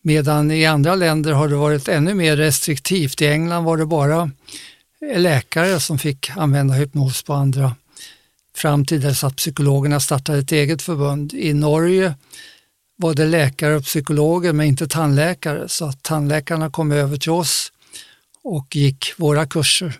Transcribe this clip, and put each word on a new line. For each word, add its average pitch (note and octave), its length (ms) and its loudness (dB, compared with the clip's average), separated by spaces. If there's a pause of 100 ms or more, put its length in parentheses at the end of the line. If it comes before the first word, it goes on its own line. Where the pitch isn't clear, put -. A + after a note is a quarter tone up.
Medan D3+ 480 2
i D#3 140 2
andra D#3 300 4
länder D#3 360 2
har D3 160 2
det C#3+ 80 0
varit D3 320 0
ännu E3+ 260 2
mer D#3+ 240 2
restriktivt. D#3 840 -2
I D3 60 4
England E3 360 0
var E3 140 0
det D#3+ 80 0
bara, D#3 460 0 (800)
eh, G3 80 0
läkare E3+ 600 0
som C#3+ 200 -2
fick C#3+ 300 -6
använda C#3 440 0
hypnos C#3 500 -2
på D3 100 -4
andra C3+ 420 0 (800)
fram D3 300 2
till D3+ 160 0
dess C3+ 220 0
att C3+ 120 -2
psykologerna C#3+ 640 0
startade C#3+ 400 -2
ett C#3 120 -4
eget D3 300 0
förbund. C#3+ 520 -4
I F#3 200 -2
Norge D#3+ 600 2 (840)
var E3 160 0
det D#3 120 2
läkare D#3 500 2
och C#3 80 -2
psykologer, D#3+ 720 0
men D3+ 120 2
inte C#3+ 220 2
tandläkare, D#3 840 0
så - 160 -6
att C3+ 180 -10
tandläkarna D#3 680 -2
kom D#3 220 -2
över C#3+ 260 0
till D#3+ 140 -4
oss E3+ 400 -2 (720)
och D#3 320 -8
gick C#3 420 0
våra D3+ 300 2
kurser. D#3 520 -2